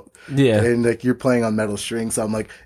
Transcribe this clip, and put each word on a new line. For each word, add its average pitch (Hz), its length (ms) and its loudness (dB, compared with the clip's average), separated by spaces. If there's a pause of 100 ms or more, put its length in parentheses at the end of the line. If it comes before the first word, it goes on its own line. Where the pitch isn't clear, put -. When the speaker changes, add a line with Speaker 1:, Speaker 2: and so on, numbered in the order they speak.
(320)
Speaker 1:
Yeah. 127 300 4
Speaker 2:
and, 120 240 2
like, 113 180 0
you're 123 120 2
playing 123 280 0
on 110 120 -2
metal 104 220 -2
strings. 113 380 -6
So 120 80 -2
I'm 110 100 -4
like, 107 160 -6 (160)